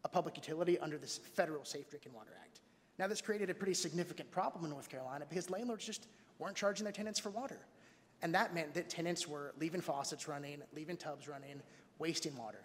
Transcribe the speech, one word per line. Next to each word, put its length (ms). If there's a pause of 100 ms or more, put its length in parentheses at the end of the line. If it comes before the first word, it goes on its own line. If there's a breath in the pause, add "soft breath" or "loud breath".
a 40
public 280
utility 440
under 180
this 200
federal 460
Safe 260
Drinking 240
Water 180 (100)
Act. 100 (460 loud breath)
Now, 80
this 140
created 280
a 40
pretty 200
significant 580
problem 340
in 40
North 200
Carolina 380
because 220
landlords 360
just 220 (320 loud breath)
weren't 160
charging 280
their 100
tenants 260
for 120
water. 280 (600 loud breath)
And 140
that 180
meant 220
that 140
tenants 380
were 320
leaving 220
faucets 460
running, 340 (140)
leaving 200
tubs 320
running, 340 (380 loud breath)
wasting 380
water. 280